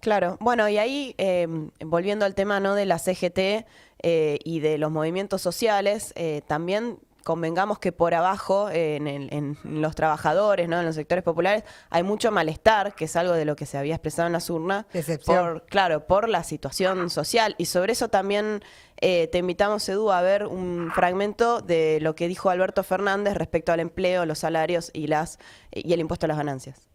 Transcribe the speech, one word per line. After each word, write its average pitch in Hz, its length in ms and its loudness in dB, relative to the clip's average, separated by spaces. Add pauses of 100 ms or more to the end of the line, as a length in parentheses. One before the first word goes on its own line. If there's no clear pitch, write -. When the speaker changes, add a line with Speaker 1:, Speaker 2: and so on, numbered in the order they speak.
Speaker 1:
Claro, 190 400 2
bueno, 226 280 2
y 208 100 2
ahí, 262 400 -2
eh, 180 280 2 (380)
volviendo 185 400 0
al 196 100 0
tema, 196 260 0
¿no?, 196 140 2
de 202 120 2
la 170 120 2
C 185 140 -2
G 180 200 -2
T, 202 340 0 (360)
eh, 160 400 2
y 165 180 -4
de 151 180 -2
los 151 120 0
movimientos 175 520 -2
sociales, 202 760 0
eh, 151 320 -4
también 185 500 -2 (240)
convengamos 170 560 -2
que 180 140 -2
por 170 220 2
abajo, 190 540 2
eh, 160 280 0
en 147 100 -4
el, 143 260 -8
en 147 300 -4
los 156 320 -2
trabajadores, 170 760 2
¿no?, 170 120 0
en 170 60 0
los 160 100 -2
sectores 175 260 -2
populares, 180 400 0 (260)
hay 170 140 2
mucho 214 300 0
malestar, 196 640 2
que - 80 -6
es 156 100 -8
algo 175 200 2
de 160 100 0
lo 151 100 0
que 143 100 -10
se 139 140 -8
había 143 160 -2
expresado 165 320 -4
en 170 60 -2
las 170 180 -4
urnas, 180 420 -4
Speaker 2:
Decepción. 165 440 0
Speaker 1:
por, 170 300 -2
claro, 170 420 0
por 202 200 4
la 185 140 0
situación 175 680 -2
social. 214 500 0
Y 170 80 -2
sobre 180 260 0
eso 247 160 -2
también, 208 520 0 (400)
eh, 175 280 4
te 175 100 0
invitamos, 202 500 0
Edu, 202 220 0
a 180 100 4
ver 196 260 2
un 175 460 -4
fragmento 202 680 2
de 160 400 2
lo 156 160 0
que 170 100 -2
dijo 185 240 0
Alberto 185 320 0
Fernández 196 540 0
respecto 170 340 -2
al 170 80 4
empleo, 180 480 0
los 156 140 -4
salarios 160 520 0
y 156 140 -6
las, 156 320 -2 (320)
y - 220 -2
el 170 80 2
impuesto 170 260 -4
a - 20 0
las 151 100 0
ganancias. 135 560 -8